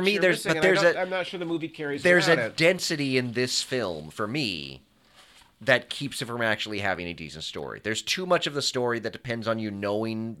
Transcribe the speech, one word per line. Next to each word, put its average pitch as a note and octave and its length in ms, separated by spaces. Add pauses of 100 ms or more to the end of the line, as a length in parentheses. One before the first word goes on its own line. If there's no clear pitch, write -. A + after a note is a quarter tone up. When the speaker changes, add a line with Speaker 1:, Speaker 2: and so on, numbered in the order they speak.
Speaker 1:
much F#3 40
Speaker 2:
me, G3 80
Speaker 1:
you're G3+ 80
Speaker 2:
there's, F3 220
Speaker 1:
missing, G3 60
Speaker 2:
but D#3+ 80
Speaker 1:
and D#3 80
I - 20
Speaker 2:
there's F#3 140
Speaker 1:
don't, E3+ 160
Speaker 2:
a, - 20
Speaker 1:
I'm F#3 100
not F#3 180
sure F#3+ 120
the F3 60
movie E3 240
carries D3 340
Speaker 2:
there's F3+ 240
Speaker 1:
without C3+ 160
Speaker 2:
a A2+ 40
Speaker 1:
it. G#2 100
Speaker 2:
density D#3+ 600
in B2 160
this B2 280
film F2 480
for G#2 180
me F2+ 540 (800)
that B2 280
keeps - 320
it C3 40
from A#2 160
actually G#2+ 380
having F#2 280
a F2 60
decent D#2 320
story. C2 360
There's G#2+ 200
too - 240
much F3 220
of D3 60
the C#3+ 100
story A#2+ 360
that A2+ 140
depends A#2 340
on A2+ 120
you A2 120
knowing A2 680